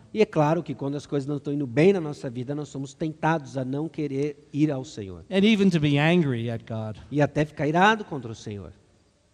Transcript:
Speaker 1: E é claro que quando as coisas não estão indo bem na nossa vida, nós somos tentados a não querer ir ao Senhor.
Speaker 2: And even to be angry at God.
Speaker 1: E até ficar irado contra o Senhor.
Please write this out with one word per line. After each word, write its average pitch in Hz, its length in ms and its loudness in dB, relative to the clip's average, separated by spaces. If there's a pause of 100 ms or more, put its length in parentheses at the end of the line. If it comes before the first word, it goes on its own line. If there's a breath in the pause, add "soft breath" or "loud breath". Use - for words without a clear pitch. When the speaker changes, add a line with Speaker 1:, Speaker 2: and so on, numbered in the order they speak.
(140)
Speaker 1:
E 214 80 4
é - 20 6
claro 165 380 2
que 135 140 -8
quando 139 200 -6
as 139 100 -10
coisas 143 200 -4
não 147 120 -4
estão 143 140 -6
indo 143 140 -2
bem 151 260 4
na 190 80 2
nossa 147 300 -8
vida, 123 240 -8
nós 147 140 -8
somos 139 260 -10
tentados 156 640 -4
a 131 60 -2
não 143 240 -4
querer 147 640 -6
ir 151 180 2
ao 131 140 -6
Senhor. 92 440 -12
Speaker 2:
And 190 160 0
even 202 260 6
to 170 100 4
be 143 180 4
angry 143 500 2
at 117 160 -4
God. 110 460 -8
Speaker 1:
E 147 100 0
até 143 240 2
ficar 151 220 -6
irado 202 380 4
contra 120 260 -10
o 110 60 -10
Senhor. 101 360 -12 (600)